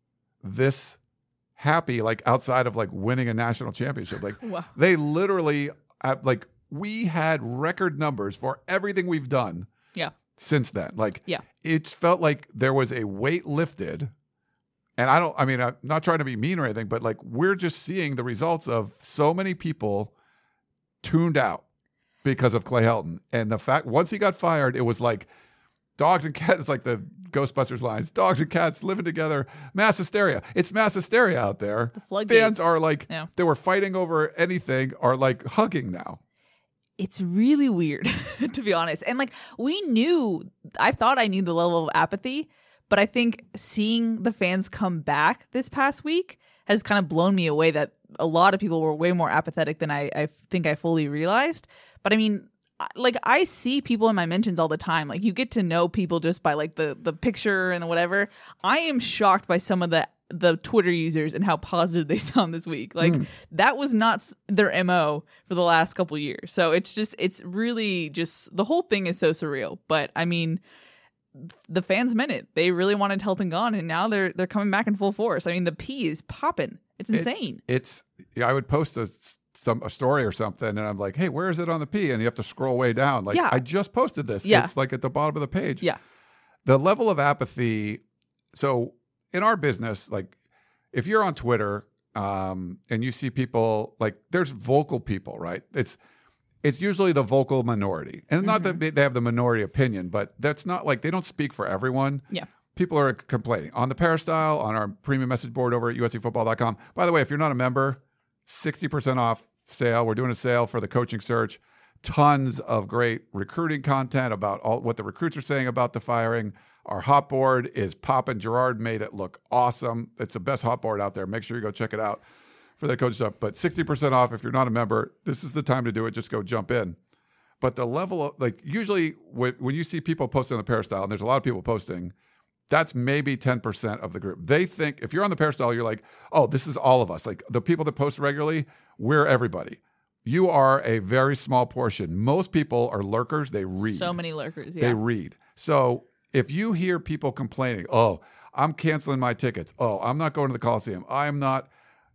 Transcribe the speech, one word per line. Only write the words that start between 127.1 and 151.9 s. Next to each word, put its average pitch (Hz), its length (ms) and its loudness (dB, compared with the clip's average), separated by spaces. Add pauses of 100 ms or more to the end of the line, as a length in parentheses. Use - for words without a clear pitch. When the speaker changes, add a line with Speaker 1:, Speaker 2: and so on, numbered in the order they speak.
Speaker 1:
But 127 160 0
the 127 100 -2
level 165 400 -2
of, 143 140 -8
like, 120 240 -2
usually 180 520 -2 (180)
when, 123 260 0
when 131 160 -2
you 165 80 -2
see 165 160 -6
people 156 300 -2
posting 131 260 -2
on 113 40 -2
the 107 40 -6
Peristyle, 104 400 -2
and 98 80 -4
there's 104 100 -4
a 101 40 -4
lot 123 100 2
of 139 80 0
people 110 180 -4
posting, 90 520 -6 (560)
that's 156 260 2
maybe 135 400 0
ten 123 240 0
percent 110 420 -4
of - 120 -8
the - 60 -8
group. - 240 -6
They 160 240 2
think, 147 340 -4
if - 100 -8
you're 180 120 0
on 208 80 0
the 170 40 -2
Peristyle, 131 380 0
you're 117 100 -2
like, 113 200 -4 (280)
"Oh, 147 160 6
this 143 200 -2
is 143 100 -6
all 127 240 6
of 95 100 0
us." 80 140 -10
Like, 98 240 -8
the 113 120 0
people 160 240 0
that 156 80 -2
post 143 260 -2
regularly, 147 460 0 (340)
we're 143 260 6
everybody. 117 520 2 (480)
You 175 240 4
are 135 340 6
a 113 160 2
very 131 360 2
small 123 300 2
portion. 101 540 -2
Most 147 320 2
people 120 420 2
are 104 80 -2
lurkers. 120 480 -2
They 101 160 -4
read. 95 300 -4
Speaker 2:
So 175 180 -4
many 170 200 -6
lurkers, 156 420 -10
Speaker 1:
They 160 140 -8
Speaker 2:
yeah. 120 60 2
Speaker 1:
read. 110 400 -2 (200)
So 127 500 0 (280)
if 135 180 2
you 208 220 -2
hear 175 260 0
people 156 320 -4
complaining, 120 600 -4
"Oh, 113 280 4 (340)
I'm 156 200 0
canceling 147 460 -2
my 123 140 0
tickets. 104 460 -4
Oh, 110 240 0
I'm 123 160 0
not 156 140 -2
going 143 160 0
to 131 40 -2
the 120 60 -6
Coliseum. 110 500 -2
I'm 143 300 -2
not," 135 300 -2 (460)